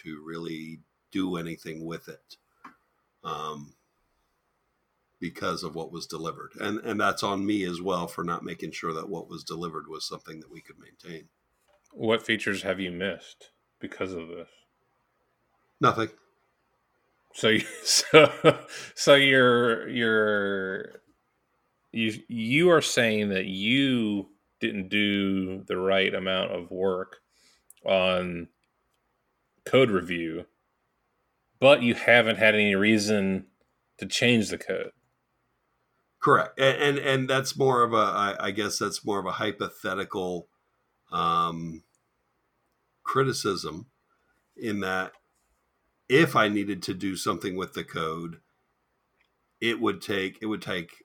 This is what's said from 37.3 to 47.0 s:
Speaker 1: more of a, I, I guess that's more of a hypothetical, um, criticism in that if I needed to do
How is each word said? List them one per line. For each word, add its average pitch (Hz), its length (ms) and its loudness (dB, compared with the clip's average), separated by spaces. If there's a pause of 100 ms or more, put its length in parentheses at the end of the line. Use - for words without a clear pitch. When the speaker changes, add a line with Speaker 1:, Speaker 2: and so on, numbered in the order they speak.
Speaker 1:
more 131 260 4
of 117 100 2
a, 117 40 2
I, 101 420 2
I 101 140 -4
guess 104 260 -4
that's 101 260 -4
more 101 140 -2
of 92 80 -4
a 90 60 -4
hypothetical, 95 1120 -6 (640)
um, 85 720 -2 (1200)
criticism 101 840 -2 (680)
in 107 240 -4
that 95 300 -4 (1000)
if 156 280 4
I 110 100 4
needed 101 380 -2
to 104 100 -6
do 92 220 -6